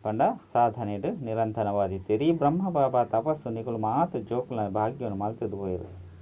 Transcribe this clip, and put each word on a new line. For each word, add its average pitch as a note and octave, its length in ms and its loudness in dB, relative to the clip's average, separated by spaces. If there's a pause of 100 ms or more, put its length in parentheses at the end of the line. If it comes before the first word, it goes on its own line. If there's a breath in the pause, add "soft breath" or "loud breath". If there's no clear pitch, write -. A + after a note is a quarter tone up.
ಪಂಡ G#2+ 180 0 (320)
ಸಾಧನೆಡು A#2 720 0
ನಿರಂತರವಾದಿತ್ತೆರ್. G#2+ 960 0
ಈ E3 80 4
ಬ್ರಹ್ಮ E3 380 2
ಬಾಬಾ B2+ 340 4
ತಪಸ್ಸು B2 460 0
ನಿಗುಲು A2+ 280 -4
ಮಾತ B2 380 0
ಜೋಕುಲ A2+ 520 -2
ಭಾಗ್ಯವನ್ನು G#2 500 -2
ಮಲ್ತದು G#2 400 -4
ಪೋಯರು. F#2 520 -6 (120)